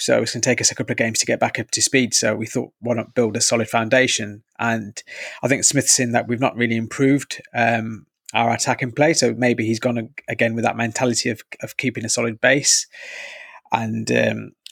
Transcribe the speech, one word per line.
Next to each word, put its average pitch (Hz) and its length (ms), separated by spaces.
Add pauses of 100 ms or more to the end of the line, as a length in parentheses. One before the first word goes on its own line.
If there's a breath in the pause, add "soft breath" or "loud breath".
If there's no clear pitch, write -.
So 117 220
it's 117 120
gonna 123 80
take 123 200
us 123 100
a - 40
couple 120 180
of 117 40
games 113 220
to - 80
get 117 120
back 117 200
up 113 120
to 110 100
speed." 123 340
So 110 200
we 110 120
thought, - 320
"Why 117 160
not 110 180
build 117 240
a 110 40
solid 113 280
foundation?" 113 720 (160)
And 113 420 (440 loud breath)
I 127 40
think 139 160
Smith's - 280
seen 123 220
that 113 140
we've 117 120
not 131 160
really 117 200
improved, 135 640 (140)
um, 113 540 (260)
our 117 180
attacking 120 420
play. 156 200
So 117 240
maybe 120 260
he's 110 160
gone 120 200
ag-, - 280
again 117 280
with 113 80
that 117 120
mentality 117 540
of, 110 140 (180)
of - 160
keeping 120 260
a 107 60
solid 117 320
base. 135 460 (840 loud breath)
And, 113 400
um, 113 400 (200)